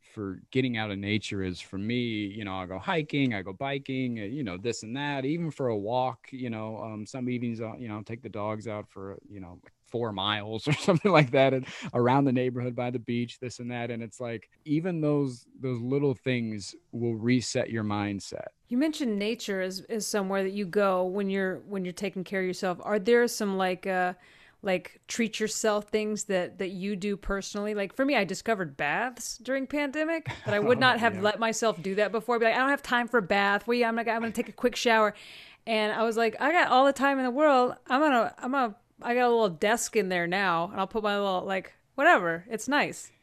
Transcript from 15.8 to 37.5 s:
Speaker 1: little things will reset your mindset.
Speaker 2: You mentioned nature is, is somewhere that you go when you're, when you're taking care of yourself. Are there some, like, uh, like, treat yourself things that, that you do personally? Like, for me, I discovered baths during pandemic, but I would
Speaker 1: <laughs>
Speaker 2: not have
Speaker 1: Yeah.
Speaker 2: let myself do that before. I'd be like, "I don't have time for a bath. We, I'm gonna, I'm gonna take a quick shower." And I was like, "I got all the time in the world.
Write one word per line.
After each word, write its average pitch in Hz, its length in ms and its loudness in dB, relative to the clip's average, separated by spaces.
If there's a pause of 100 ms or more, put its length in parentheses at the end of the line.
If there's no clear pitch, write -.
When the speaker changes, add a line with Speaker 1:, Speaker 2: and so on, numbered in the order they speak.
Speaker 1:
little 139 320 2
things 113 600 -4 (160)
will 117 240 -2
reset 120 560 2
your 113 120 -2
mindset. 104 640 -4 (200)
Speaker 2:
You 247 100 -2
mentioned 285 400 0
nature 202 440 -4
is, 185 200 -6
is 214 240 -6
somewhere 196 380 0
that 190 100 -2
you 202 140 -4
go 185 380 4
when 196 260 -2
you're, 190 260 0 (100)
when 190 180 -4
you're 180 80 -8
taking 185 300 -6
care 190 180 -4
of 185 40 -2
yourself. 185 380 -2
Are 208 160 0
there 240 280 6
some, 202 300 -2
like, 185 300 -2
uh, 185 260 0 (500)
like, 185 440 -2
treat - 320 -2
yourself 208 500 0
things 214 340 -2
that, 180 340 -2
that 190 140 -4
you 196 240 -4
do 202 200 -2
personally? 202 600 -4
Like, 202 200 -4
for 262 80 0
me, 277 120 2
I 202 80 4
discovered 185 520 -2
baths 214 640 -2
during 254 300 -4
pandemic, 311 600 -2 (160)
but 208 120 0
I 208 40 4
would 233 200 4
Speaker 1:
<laughs> 262 80 6
Speaker 2:
not 220 120 4
have 220 160 2
Speaker 1:
Yeah. 185 60 -4
Speaker 2:
let 208 180 2
myself 220 440 0
do 190 120 -2
that 196 160 2
before. 233 240 -2
I'd 233 40 0
be 226 60 4
like, 226 100 4
"I - 20 2
don't 262 120 2
have 277 120 2
time 240 260 0
for 240 120 4
a - 20 4
bath. 202 460 2
We, 240 180 4
I'm 226 100 0
gonna, 226 140 -2
I'm 226 120 0
gonna 226 100 -4
take 233 180 -6
a - 40 -18
quick - 220 0
shower." 220 380 4 (540)
And 214 260 2
I 220 80 0
was 220 160 2
like, 226 220 2
"I 277 120 2
got 339 180 4
all 254 160 8
the 277 80 6
time 269 260 2
in 254 60 0
the 254 60 0
world. 262 440 4 (100)